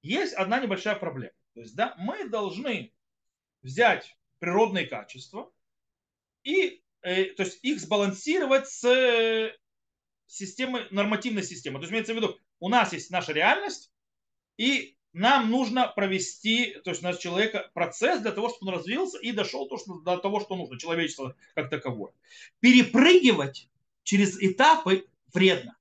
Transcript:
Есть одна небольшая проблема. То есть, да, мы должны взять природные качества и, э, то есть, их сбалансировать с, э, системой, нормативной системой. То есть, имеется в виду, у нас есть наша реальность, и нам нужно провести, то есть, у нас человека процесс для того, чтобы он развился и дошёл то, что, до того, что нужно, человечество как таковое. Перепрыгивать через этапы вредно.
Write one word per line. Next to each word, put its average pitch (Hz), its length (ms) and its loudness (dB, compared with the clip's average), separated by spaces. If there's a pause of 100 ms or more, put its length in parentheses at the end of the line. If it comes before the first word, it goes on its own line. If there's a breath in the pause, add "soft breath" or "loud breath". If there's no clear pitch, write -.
Есть 247 320 -4
одна 202 280 -2
небольшая 208 340 -4
проблема. 139 400 -10 (200)
То 117 60 -20
есть, 113 160 -20
да, 214 220 -2
мы 294 300 -8
должны 202 680 -6 (640)
взять 180 560 0 (220)
природные 185 480 0
качества 127 680 -14 (920)
и, 339 400 0 (200)
э, 185 220 0 (100)
то 196 80 -4
есть, - 200 -6
их 262 180 -2
сбалансировать 269 880 0
с, - 160 -14
э, 233 720 2 (680)
системой, 240 640 -8
нормативной 202 520 -2
системой. 151 360 -10
То 143 40 -10
есть, 170 100 -10
имеется 226 220 -4
в - 20 -4
виду, 220 220 -4 (220)
у 180 80 -6
нас 226 240 2
есть 139 180 -10
наша 175 220 -4
реальность, 254 600 0 (640)
и 247 400 -2 (160)
нам 226 380 4
нужно 247 380 0
провести, 202 960 -2
то - 60 -6
есть, 160 120 -8
у - 20 -14
нас 180 140 -4
человека 202 560 -4
процесс 208 460 -2
для 208 120 -4
того, 220 160 -4
чтобы 190 240 -8
он 180 60 -4
развился 262 400 -6
и 233 140 -6
дошёл 254 360 -4
то, 262 80 -8
что, 175 240 -14
до 175 180 -2
того, 202 220 -2
что 190 160 -8
нужно, 151 220 -10
человечество 160 580 -4 (180 soft breath)
как 139 160 -6
таковое. 120 420 -8 (480 loud breath)
Перепрыгивать 247 1080 6 (340)
через 196 380 2
этапы 190 680 4 (240)
вредно. 180 480 2